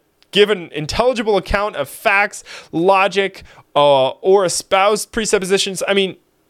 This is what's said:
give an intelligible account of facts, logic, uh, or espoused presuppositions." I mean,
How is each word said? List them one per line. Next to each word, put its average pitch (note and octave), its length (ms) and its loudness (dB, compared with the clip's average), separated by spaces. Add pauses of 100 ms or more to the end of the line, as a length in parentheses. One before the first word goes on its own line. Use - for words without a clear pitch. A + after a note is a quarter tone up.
(320)
give G3+ 180 4
an F3+ 220 -4
intelligible G#3+ 640 -2
account G3+ 400 -4
of C#3 120 -6
facts, G3+ 540 -2 (300)
logic, F#3+ 720 0 (320)
uh, C#3 340 4
or F#3+ 340 2
espoused G3 680 0
presuppositions." G3 760 -2
I G3 80 0
mean, F#3+ 220 -2 (340)